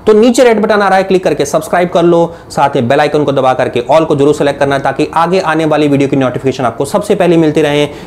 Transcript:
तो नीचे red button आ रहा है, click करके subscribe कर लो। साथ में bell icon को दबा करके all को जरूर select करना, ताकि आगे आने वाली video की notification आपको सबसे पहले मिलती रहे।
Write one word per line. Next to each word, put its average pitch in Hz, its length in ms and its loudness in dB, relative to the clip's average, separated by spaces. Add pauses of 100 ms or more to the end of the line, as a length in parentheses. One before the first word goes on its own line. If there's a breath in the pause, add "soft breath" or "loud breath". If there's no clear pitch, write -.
तो 214 60 6
नीचे 240 320 4
red 220 180 2
button 208 200 0
आ 196 60 0
रहा 190 100 2
है, 190 60 0
click 185 200 0
करके 147 200 -2
subscribe 175 440 -2
कर 175 140 0
लो। 170 320 2 (160 loud breath)
साथ 139 260 0
में 120 120 0
bell 139 120 2
icon 151 240 0
को 139 80 0
दबा 131 220 0
करके 123 360 -2
all 160 160 2
को 147 100 0
जरूर 143 180 2
select 143 260 -2
करना, 139 180 0
ताकि 135 360 -4
आगे 170 260 0
आने 160 240 -2
वाली 151 240 0
video 139 200 0
की 143 80 -2
notification 131 480 -2
आपको 117 200 -4
सबसे 196 300 -2
पहले 175 220 2
मिलती 156 260 2
रहे। 147 260 0 (180 loud breath)